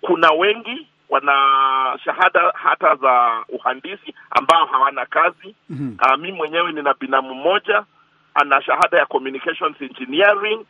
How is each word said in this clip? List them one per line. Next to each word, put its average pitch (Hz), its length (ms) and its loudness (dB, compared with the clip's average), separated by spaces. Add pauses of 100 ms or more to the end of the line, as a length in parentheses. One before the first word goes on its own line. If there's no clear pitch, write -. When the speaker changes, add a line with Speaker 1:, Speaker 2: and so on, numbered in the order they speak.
Speaker 1:
Kuna 170 300 2
wengi 220 560 -2 (220)
wana 143 240 0 (720)
shahada 175 500 2
hata 147 400 2
za 120 540 2
uhandisi 131 640 -8 (160)
ambao 160 360 4
hawana 135 400 0
kazi. 175 500 -2 (140)
Speaker 2:
Mhm. 135 280 -8
Speaker 1:
Ah, 131 200 4
mimi 175 200 -10
mwenyewe 165 340 -2
nina 143 280 -2
binamu 131 360 -2
mmoja, 202 480 0 (500)
ana 143 280 2
shahada 170 360 0
ya 147 80 2
communications 135 760 -6
engineering 202 880 -2